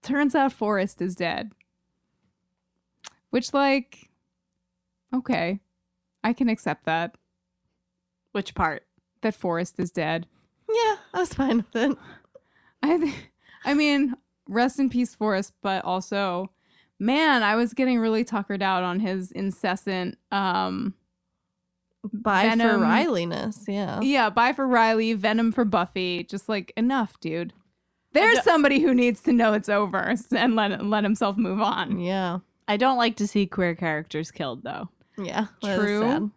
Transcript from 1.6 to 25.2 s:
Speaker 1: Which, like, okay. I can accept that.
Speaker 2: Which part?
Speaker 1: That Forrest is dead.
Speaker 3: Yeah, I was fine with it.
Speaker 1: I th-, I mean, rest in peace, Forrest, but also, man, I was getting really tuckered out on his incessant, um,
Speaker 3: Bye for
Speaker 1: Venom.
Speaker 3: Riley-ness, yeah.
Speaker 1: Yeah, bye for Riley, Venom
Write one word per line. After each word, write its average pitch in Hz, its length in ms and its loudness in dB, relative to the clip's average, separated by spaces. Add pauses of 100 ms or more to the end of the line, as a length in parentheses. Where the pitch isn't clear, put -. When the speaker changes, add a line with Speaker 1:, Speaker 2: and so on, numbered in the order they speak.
Speaker 1:
Which, - 240 -2
like, 277 560 0 (1040)
okay. 196 460 -2 (640)
I 220 80 2
can 233 160 0
accept 214 380 -2
that. 165 300 -2 (1160)
Speaker 2:
Which - 240 -6
part? 160 280 -2 (380)
Speaker 1:
That 220 140 -2
Forrest 175 440 -4
is - 120 -4
dead. 165 360 -4 (420)
Speaker 3:
Yeah, 440 260 2 (180)
I 359 60 -4
was 359 140 -2
fine 262 240 0
with - 180 -6
it. 254 220 0 (840)
Speaker 1:
I 320 160 2
th-, 302 160 -2 (520)
I 277 80 0
mean, 285 420 2 (320)
rest 240 320 0
in 269 100 2
peace, 240 260 -2
Forrest, 202 360 -2 (100)
but 190 220 -2
also, 185 680 -4 (480)
man, 269 440 2
I 208 120 2
was 233 180 0
getting 254 260 2
really 220 240 0
tuckered 202 400 -4
out 185 200 0
on 180 180 -2
his 185 300 -4
incessant, 190 840 -4 (140)
um, 190 640 -2 (1200)
Speaker 3:
Bye 208 300 0
for 226 120 4
Speaker 1:
Venom. 226 260 4
Speaker 3:
Riley-ness, 220 840 0
yeah. 196 320 -4
Speaker 1:
Yeah, 254 300 2
bye 233 240 2
for 269 120 -4
Riley, 226 480 4
Venom 220 380 0